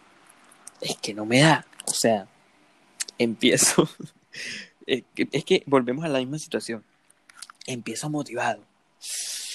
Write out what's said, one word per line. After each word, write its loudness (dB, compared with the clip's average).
es -6
que -8
no -6
me 4
da. 6
O -2
sea, 2
empiezo. 4
<laughs> -20
Es 0
que, -2
es -2
que 2
volvemos 2
a -2
la 0
misma -4
situación. -6
Empiezo -6
motivado. -2